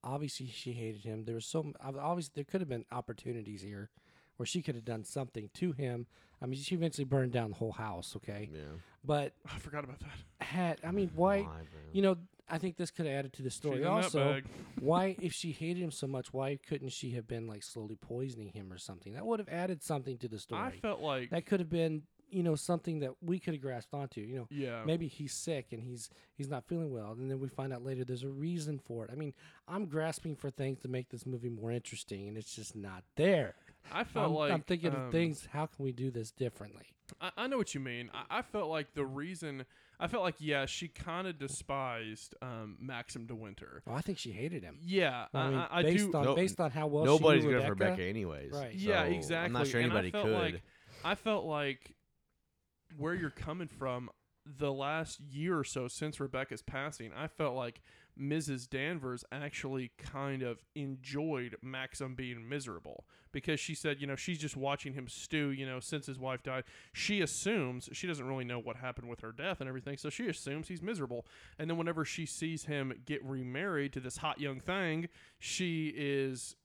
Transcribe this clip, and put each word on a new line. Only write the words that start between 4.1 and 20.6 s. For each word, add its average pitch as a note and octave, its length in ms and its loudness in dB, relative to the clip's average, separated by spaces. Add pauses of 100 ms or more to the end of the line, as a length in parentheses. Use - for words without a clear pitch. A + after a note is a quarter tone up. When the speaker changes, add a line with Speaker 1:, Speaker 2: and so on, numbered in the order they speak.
Speaker 1:
where A#2+ 100 -2
she F3 160 0
could C#3 140 -2
have A#2 100 -8
done A2 200 -2
something A#2 480 -4
to F3 180 0
him. B2 360 -2 (340)
I - 40 -6
mean, C3 140 -2
she C#3+ 160 0
eventually D#3+ 300 2
burned C3 260 4
down A#2 200 2
the F#2+ 40 -4
whole A2 160 0
house, G2+ 460 -4
okay? G2+ 360 -6
Speaker 2:
Yeah. D#2 60 -8 (460)
Speaker 1:
But C#3+ 280 2 (200)
Speaker 3:
I - 60 -4
forgot D3 260 -6
about C3 140 -12
that. - 460 -10
Speaker 1:
had, E3 380 2
I E3 80 -2
mean, F#3+ 240 4
why, G3 260 6
Speaker 2:
Why, - 40 -2
bro? D#3+ 340 -10 (140)
Speaker 1:
you G3 80 6
know, F#3+ 160 8 (320)
I D#3+ 80 0
think F3 180 0
this F3 160 -2
could E3+ 140 -2
have C#3 100 2
added C3+ 180 -2
to C3+ 100 -8
the C3 60 2
story C#3 280 0
Speaker 3:
She's C#3+ 80 4
in F#3 80 6
that - 100 6
Speaker 1:
also. C#3 300 4
Speaker 3:
bag. C3+ 120 0 (180)
<laughs> - 180 -8
Speaker 1:
Why, F3 400 6
if E3+ 100 0
she E3+ 220 -2
hated E3+ 280 0
him E3 100 0
so - 160 -4
much, C3+ 260 -2
why C3+ 340 0
couldn't C3+ 220 -2
she B2+ 220 -4
have A#2 160 -2
been, A#2 200 -4
like, G#2+ 160 -8
slowly A2 320 -8
poisoning A#2 540 -6
him F#2+ 240 -10
or F2 40 -12
something? F#2+ 360 -12
That D3+ 120 -6
would A3+ 140 2
have G3+ 100 -4
added F3 340 -2
something C3+ 340 -2
to B2 100 -6
the G#2+ 120 -4
story. E3 220 -4